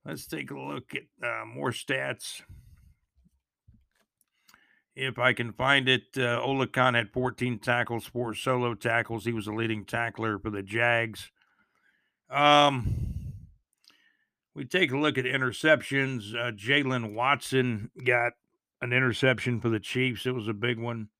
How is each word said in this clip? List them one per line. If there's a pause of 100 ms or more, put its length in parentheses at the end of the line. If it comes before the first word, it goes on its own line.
Let's
take
a
look
at,
uh,
more
stats. (2500)
If
I
can
find
it, (120)
uh,
Ola
Khan
had
fourteen
tackles,
four
solo
tackles.
He
was
the
leading
tackler
for
the
Jags. (1000)
Um, (1200)
we
take
a
look
at
interceptions.
Uh,
Jalen
Watson (140)
got (480)
an
interception
for
the
Chiefs.
It
was
a
big
one. (120)